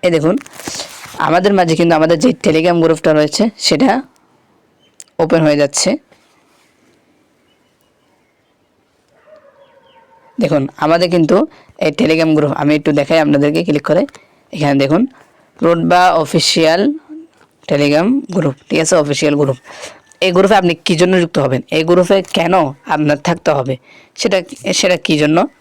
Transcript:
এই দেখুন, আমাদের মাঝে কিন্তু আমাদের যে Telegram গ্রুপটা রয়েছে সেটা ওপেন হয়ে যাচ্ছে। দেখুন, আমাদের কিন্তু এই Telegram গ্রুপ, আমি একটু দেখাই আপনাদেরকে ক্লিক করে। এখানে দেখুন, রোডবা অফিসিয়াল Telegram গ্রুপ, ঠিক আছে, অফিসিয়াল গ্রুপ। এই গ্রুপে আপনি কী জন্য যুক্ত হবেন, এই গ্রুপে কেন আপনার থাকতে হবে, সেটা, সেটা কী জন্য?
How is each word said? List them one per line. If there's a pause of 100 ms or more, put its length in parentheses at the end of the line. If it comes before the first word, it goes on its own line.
এই
দেখুন, (800)
আমাদের
মাঝে
কিন্তু
আমাদের
যে (120)
Telegram
গ্রুপটা
রয়েছে
সেটা (1160)
ওপেন
হয়ে
যাচ্ছে। (4000)
দেখুন,
আমাদের
কিন্তু (320)
এই
Telegram
গ্রুপ,
আমি
একটু
দেখাই
আপনাদেরকে
ক্লিক
করে। (460)
এখানে
দেখুন, (560)
রোডবা
অফিসিয়াল (760)
Telegram (140)
গ্রুপ, (140)
ঠিক
আছে,
অফিসিয়াল
গ্রুপ। (640)
এই
গ্রুপে
আপনি
কী
জন্য
যুক্ত
হবেন, (100)
এই
গ্রুপে
কেন (400)
আপনার
থাকতে
হবে, (380)
সেটা, (320)
সেটা
কী
জন্য? (120)